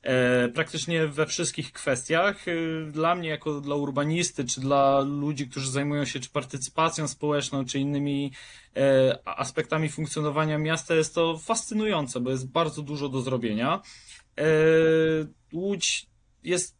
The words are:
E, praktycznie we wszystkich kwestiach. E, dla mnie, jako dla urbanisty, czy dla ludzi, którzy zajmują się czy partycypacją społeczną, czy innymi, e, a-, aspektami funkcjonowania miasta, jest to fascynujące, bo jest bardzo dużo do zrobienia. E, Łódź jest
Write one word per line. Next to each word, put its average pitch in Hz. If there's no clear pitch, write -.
E, 123
praktycznie 160
we 147
wszystkich -
kwestiach. 160
E, 180
dla 160
mnie, 170
jako 147
dla 143
urbanisty, 143
czy 131
dla 139
ludzi, 143
którzy 135
zajmują 147
się -
czy 123
partycypacją 147
społeczną, 143
czy 139
innymi, 143
e, 135
a-, -
aspektami 156
funkcjonowania 151
miasta, 160
jest 156
to 165
fascynujące, 170
bo 123
jest 131
bardzo 156
dużo 143
do 131
zrobienia. 120
E, 147
Łódź 185
jest 175